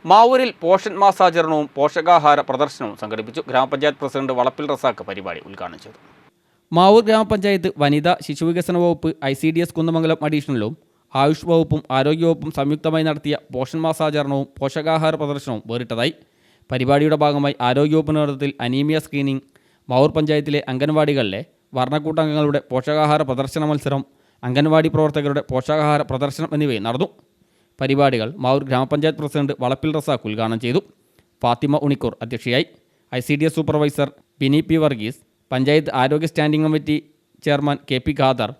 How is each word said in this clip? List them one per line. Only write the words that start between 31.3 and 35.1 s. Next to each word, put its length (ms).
ഫാത്തിമ 340
ഉണിക്കൂർ 260
അധ്യക്ഷയായി. 440
ഐ 140
സി 140
ഡി 80
എസ് 100
സൂപ്പർവൈസർ 500
ബിനി 280
പി 140
വർഗീസ്, 380